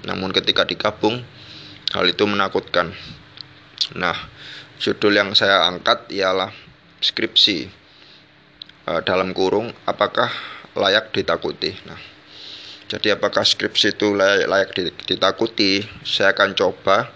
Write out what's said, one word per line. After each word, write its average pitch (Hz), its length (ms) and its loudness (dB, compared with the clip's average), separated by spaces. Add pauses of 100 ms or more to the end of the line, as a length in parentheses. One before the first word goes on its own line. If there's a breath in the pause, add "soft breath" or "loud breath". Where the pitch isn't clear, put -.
(100)
Namun 95 240 -4
ketika 95 320 2
digabung, 110 560 -2 (720 loud breath)
hal 95 80 0
itu 104 240 2
menakutkan. 98 640 0 (1040 loud breath)
Nah, - 320 -4 (560 loud breath)
judul 104 320 2
yang 101 240 2
saya 95 320 4
angkat - 400 -2
ialah 95 400 0 (480 loud breath)
skripsi, - 720 0 (1200 loud breath)
eh, 82 160 0
dalam 92 320 0
kurung, 98 320 2 (160)
apakah 113 480 0 (400 loud breath)
layak 98 400 2
ditakuti? 85 720 -2
Nah, 80 140 -14 (920 loud breath)
jadi 101 240 2
apakah 101 320 2
skripsi - 480 2
itu 104 240 2
lay-, 98 320 4
layak 95 240 2
di-, 90 160 -2 (160)
ditakuti? 98 800 0 (160)
Saya 98 320 2
akan 98 240 2
coba 98 580 2